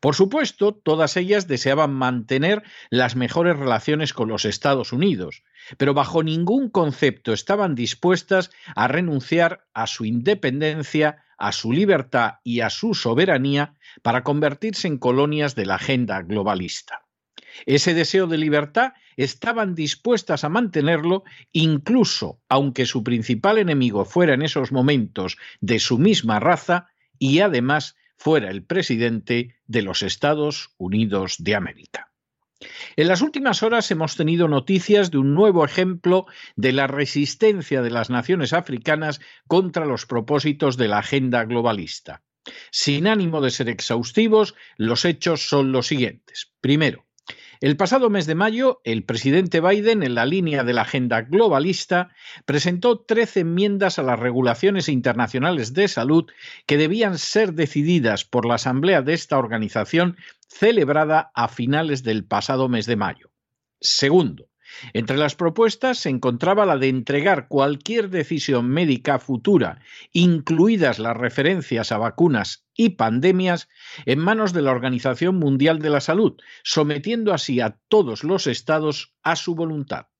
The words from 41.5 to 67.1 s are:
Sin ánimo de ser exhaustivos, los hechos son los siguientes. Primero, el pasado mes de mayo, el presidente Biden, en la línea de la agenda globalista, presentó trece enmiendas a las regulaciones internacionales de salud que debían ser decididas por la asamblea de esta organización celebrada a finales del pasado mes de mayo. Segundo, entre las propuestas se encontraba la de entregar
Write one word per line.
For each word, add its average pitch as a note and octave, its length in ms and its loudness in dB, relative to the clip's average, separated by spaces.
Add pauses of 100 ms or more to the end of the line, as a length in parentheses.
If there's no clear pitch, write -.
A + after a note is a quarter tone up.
Sin D3 360 -2
ánimo F3+ 360 0
de C3 80 2
ser B2 180 -4
exhaustivos, G3+ 840 0 (240)
los A2+ 260 0
hechos E3+ 420 -2
son C#3 240 2
los B2+ 160 0
siguientes. - 760 -6
Primero, C#3+ 420 0 (560)
el C#3+ 160 2
pasado A#3 340 2
mes G3 160 0
de D#3 80 -2
mayo, A3+ 480 0
el A2+ 220 -4
presidente E3 560 0
Biden, G#3 420 2
en B2 140 -2
la A#2 100 2
línea D3+ 380 0
de A#2+ 80 0
la A#2 100 2
agenda A#2 400 -2
globalista, F3 880 0 (340)
presentó F3+ 580 0
trece A3 380 0
enmiendas F#3+ 600 0
a - 20 -2
las B2+ 160 0
regulaciones B2+ 720 0
internacionales B2+ 840 0
de F#3 140 2
salud D#3+ 400 2 (400)
que D3 100 2
debían F3+ 420 0
ser G3+ 340 0
decididas D3 720 0
por A#2+ 220 -2
la A#2+ 100 2
asamblea C#3 460 0
de D3 120 0
esta D3+ 240 -2
organización A#2 800 -2 (320)
celebrada D#3 880 2
a A#2 100 0
finales C#3 560 -2
del A2 220 -2
pasado C3 440 -2
mes A#2 180 -2
de A#2 100 0
mayo. G2+ 340 -6 (500)
Segundo, C#3 680 0 (460)
entre A#2+ 240 -2
las D3 160 0
propuestas A3+ 640 0
se - 100 -4
encontraba C3+ 560 2
la E3 140 2
de C3 100 2
entregar C#3 580 0